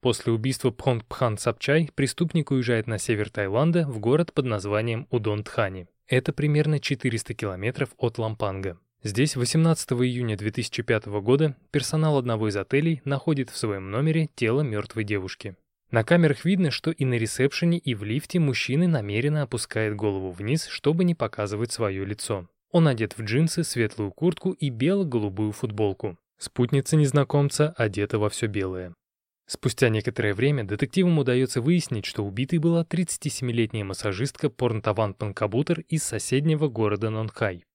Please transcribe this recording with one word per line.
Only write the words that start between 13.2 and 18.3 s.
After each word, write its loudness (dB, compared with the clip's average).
в -12
своем -4
номере 0
тело 2
мертвой -4
девушки. -4
На 2
камерах 4
видно, 2
что -2
и -2
на 2
ресепшене, 2
и -2
в -8
лифте -2